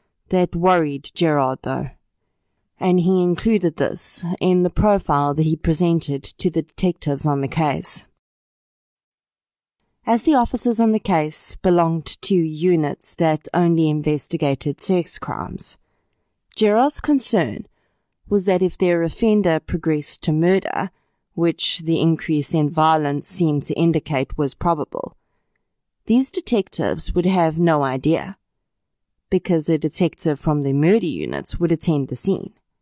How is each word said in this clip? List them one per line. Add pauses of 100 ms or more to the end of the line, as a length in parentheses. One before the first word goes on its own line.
(280)
that
worried
Gerard,
though, (880)
and
he
included
this (160)
in
the
profile
that
he
presented
to
the
detectives
on
the
case. (2000)
As
the
officers
on
the
case
belonged
to
units
that
only
investigated
sex
crimes, (760)
Gerard's
concern (640)
was
that
if
their
offender
progressed
to
murder, (440)
which
the
increase
in
violence
seemed
to
indicate
was
probable, (920)
these
detectives
would
have
no
idea, (920)
because
a
detective
from
the
murder
unit
would
attend
the
scene. (300)